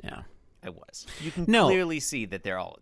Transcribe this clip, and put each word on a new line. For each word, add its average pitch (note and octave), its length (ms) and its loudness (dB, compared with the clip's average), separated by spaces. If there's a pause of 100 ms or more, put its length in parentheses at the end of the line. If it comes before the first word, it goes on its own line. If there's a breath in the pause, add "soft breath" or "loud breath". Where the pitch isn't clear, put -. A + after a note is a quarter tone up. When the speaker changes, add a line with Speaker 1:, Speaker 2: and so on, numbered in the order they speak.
Speaker 1:
Yeah. - 180 -12 (420)
Speaker 2:
I F#3 60 -12
was. - 360 -16 (140)
You D#3 120 -8
can F3 160 -4
Speaker 1:
No. G#3+ 200 8
Speaker 2:
clearly F3 320 2
see B2+ 280 -4
that F#2 160 -8
they're F#2 160 -2
all F2 220 -8